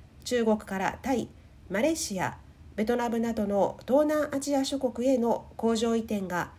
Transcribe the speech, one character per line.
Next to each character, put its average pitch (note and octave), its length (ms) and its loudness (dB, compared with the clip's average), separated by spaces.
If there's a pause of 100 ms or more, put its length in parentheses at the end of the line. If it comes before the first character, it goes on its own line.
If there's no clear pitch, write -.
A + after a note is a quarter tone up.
(240)
中 A#3+ 200 0
国 G#3+ 140 4
か G3 200 -8
ら F#3+ 240 -2
タ C4+ 120 0
イ、 A3+ 140 -2 (400)
マ G3 140 0
レ D4+ 80 4
ー E4 60 0
シ G3 240 -6
ア、 B2+ 180 -2 (360)
ベ G#3+ 100 -2
ト A#3+ 120 2
ナ A#3+ 120 -2
ム A3+ 120 -2
な A3+ 120 -2
ど A3 140 -2
の G3+ 400 2
東 C#4+ 180 4
南 D4+ 300 0
ア C#4 60 -2
ジ C#4+ 160 -2
ア C4+ 80 2
諸 C4+ 140 -2
国 B3 300 -2
へ C4+ 100 6
の A3+ 280 0 (100)
工 A3+ 200 2
場 A#3 200 2
移 A3+ 40 0
転 G#3+ 220 -4
が F3 360 -4